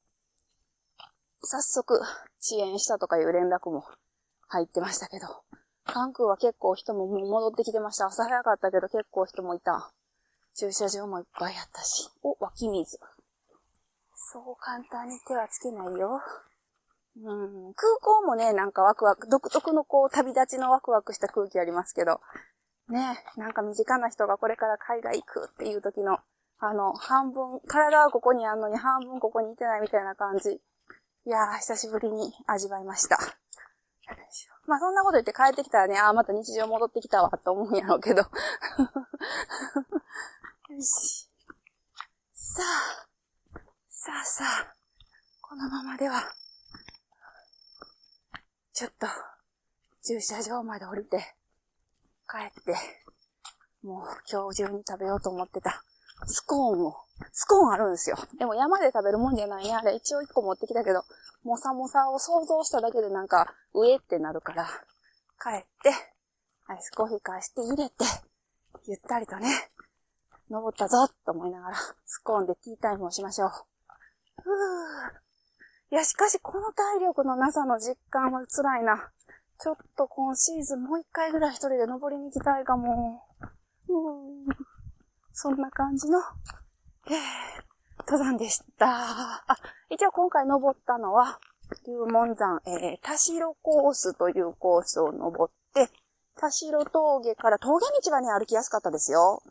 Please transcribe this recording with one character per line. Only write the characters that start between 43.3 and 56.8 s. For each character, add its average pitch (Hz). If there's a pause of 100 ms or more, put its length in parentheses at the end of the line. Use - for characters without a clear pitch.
さ - (100)
あ -
さ -
あ、 - (680)
こ -
の 269
ま 269
ま 262
で 277
は、 247 (2500)
ち -
ょ -
っ -
と、 - (960)
駐 233
車 220
場 233
ま 220
で 190
降 185
り 208
て、 - (880)
帰 220
っ -
て、 175 (1080)
も 190
う - (240)
今 196
日 196
中 196
に 202
食 196
べ 190
よ 196
う 202
と -
思 185
っ -
て -
た - (420)
ス -
コ 269
ー 190
ン 170